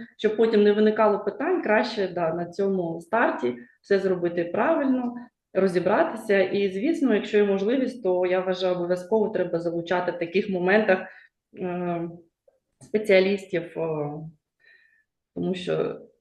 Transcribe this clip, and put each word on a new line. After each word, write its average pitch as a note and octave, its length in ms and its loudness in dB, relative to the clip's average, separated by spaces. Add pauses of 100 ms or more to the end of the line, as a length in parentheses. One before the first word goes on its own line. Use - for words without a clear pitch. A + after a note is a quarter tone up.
(160)
щоб G#3+ 200 0
потім A3+ 260 4
не G#3 100 6
виникало G#3+ 460 4
питань, D#4 440 -2
краще, G#3 460 0
да, E3+ 260 -2
на F3 120 -4
цьому F3 540 -2
старті A#3+ 560 -2 (240)
все G3 180 2
зробити F3 460 -2
правильно, B3+ 720 0 (400)
розібратися. G3 880 2
І, G3 300 0
звісно, C4 420 0
якщо - 220 0
є G#3 80 6
можливість, G3+ 580 0
то F3+ 240 2
я F3+ 140 0
вважаю, F#3 340 0
обов'язково F3+ 540 0
треба E3+ 300 -2
залучати E3+ 540 -2
в - 60 -6
таких F3+ 320 -2
моментах, F#3+ 480 2 (600)
е, F3 500 -4 (720)
спеціалістів, F#3+ 840 0 (160)
е, D#3 320 -4 (1200)
тому F3 200 -2
що - 460 -4 (200)